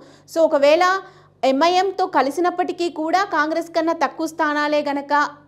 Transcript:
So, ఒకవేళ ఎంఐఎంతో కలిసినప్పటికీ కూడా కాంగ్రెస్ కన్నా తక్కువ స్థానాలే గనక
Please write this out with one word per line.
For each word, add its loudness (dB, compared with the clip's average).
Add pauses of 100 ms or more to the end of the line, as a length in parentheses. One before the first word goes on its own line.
(360)
So, 2
ఒకవేళ 4 (420)
ఎంఐఎంతో 2
కలిసినప్పటికీ -2
కూడా -2
కాంగ్రెస్ -2
కన్నా -2
తక్కువ -4
స్థానాలే -2
గనక -2 (180)